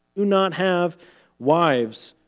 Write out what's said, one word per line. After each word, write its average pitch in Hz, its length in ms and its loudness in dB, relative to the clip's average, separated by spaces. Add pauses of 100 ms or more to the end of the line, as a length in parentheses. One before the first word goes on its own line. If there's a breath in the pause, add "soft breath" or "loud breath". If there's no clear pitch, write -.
(160)
they 196 60 -4
do 208 40 0
not 190 280 0
have 175 440 -2 (420 soft breath)
wives, 131 760 0 (140)